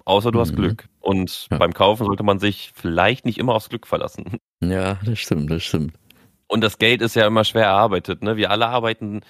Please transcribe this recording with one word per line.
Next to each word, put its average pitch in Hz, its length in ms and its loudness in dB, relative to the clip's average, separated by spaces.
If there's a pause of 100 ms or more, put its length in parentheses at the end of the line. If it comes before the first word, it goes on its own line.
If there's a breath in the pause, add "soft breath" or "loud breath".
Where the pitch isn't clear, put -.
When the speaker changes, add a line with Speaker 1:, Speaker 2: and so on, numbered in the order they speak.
Speaker 1:
außer 104 260 2
du 117 100 2
hast 82 100 -2
Speaker 2:
Mhm. - 60 -6
Speaker 1:
Glück. 98 320 -2 (100)
Und 95 520 -4
Speaker 2:
Ja. 85 60 -2
Speaker 1:
beim 85 160 2
Kaufen 107 320 2
sollte 101 180 -2
man 101 160 2
sich 101 360 -4
vielleicht 92 500 0
nicht 120 120 -4
immer 123 180 0
aufs - 140 -4
Glück - 180 -12
verlassen. - 540 -6
<laughs> - 60 -20 (160)
Speaker 2:
Ja, 92 400 -2
das 110 140 -4
stimmt, 76 320 -4
das 80 140 -4
stimmt. 76 320 -6 (500 soft breath)
Speaker 1:
Und 110 180 -2
das 107 140 0
Geld 113 240 4
ist 113 140 -2
ja 113 100 6
immer 110 180 4
schwer 113 200 2
erarbeitet, 98 580 2
ne? 107 160 -2
Wir 98 140 0
alle 110 160 0
arbeiten 113 640 -4